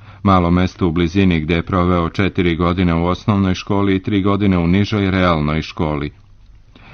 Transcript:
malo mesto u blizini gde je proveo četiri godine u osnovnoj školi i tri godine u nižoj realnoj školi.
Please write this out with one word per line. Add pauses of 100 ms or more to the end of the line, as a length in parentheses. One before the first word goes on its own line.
(220)
malo
mesto
u
blizini
gde
je
proveo
četiri
godine
u
osnovnoj
školi
i
tri
godine
u
nižoj
realnoj
školi. (800)